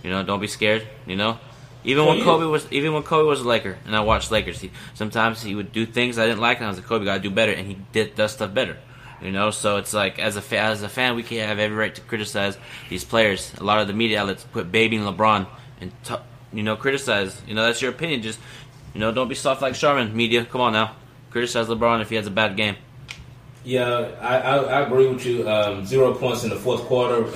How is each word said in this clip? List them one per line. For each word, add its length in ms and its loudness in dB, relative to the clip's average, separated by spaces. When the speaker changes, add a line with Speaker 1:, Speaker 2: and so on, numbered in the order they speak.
Speaker 1:
You 80 -8
know, 140 -2
don't 160 -2
be 80 -4
scared. 360 0
You 80 -6
know, 240 -2
even 200 4
Speaker 2:
Well, 60 6
Speaker 1:
when 80 4
Speaker 2:
you 60 0
Speaker 1:
Kobe 220 4
was, 260 0
even 200 0
when 120 -2
Kobe 240 4
was 140 2
a 60 -6
Laker, 380 0
and 80 -4
I 60 4
watched 320 2
Lakers, 280 0
he, 120 -12
sometimes 500 0
he 100 -4
would 160 -6
do 160 0
things 320 -2
I 80 4
didn't 140 0
like, 160 2
and 100 -6
I 40 -2
was 80 -6
like, 80 -14
"Kobe, 180 0
gotta 160 0
do 100 -4
better," 220 2
and 160 -4
he 60 -8
did, 240 0
does 160 0
stuff 200 -6
better. 240 -2
You 100 -6
know, 180 0
so 280 0
it's 140 -6
like, 280 0
as 160 -2
a 60 -4
fa-, 180 0
as 240 0
a 40 -8
fan, 280 0
we 80 -6
can 140 -6
have 200 -2
every 180 0
right 160 0
to 100 -16
criticize 540 -4
these 160 -6
players. 540 2
A 60 -8
lot 160 4
of 80 0
the 40 -4
media 280 0
outlets 320 -4
put 180 -6
baby 240 4
in 80 -2
LeBron 460 2
and 100 -10
t-, 100 -6
you 100 -4
know, 140 0
criticize. 720 0
You 80 -8
know, 100 2
that's 180 2
your 80 0
opinion. 320 -4
Just, 160 -8
you 60 -6
know, 100 0
don't 180 0
be 60 -6
soft 260 0
like 140 0
Charmin, 420 2
media. 280 2
Come 160 -4
on 120 4
now, 220 2
criticize 360 0
LeBron 340 2
if 100 -6
he 40 -2
has 140 -2
a 20 -4
bad 260 2
game. 200 0
Speaker 2:
Yeah, 440 0
I, 180 0
I, 200 2
I 280 2
agree 220 6
with 180 -2
you. 240 0
Um, 340 2
zero 300 4
points 300 -2
in 60 -2
the 60 -2
fourth 260 -2
quarter. 540 2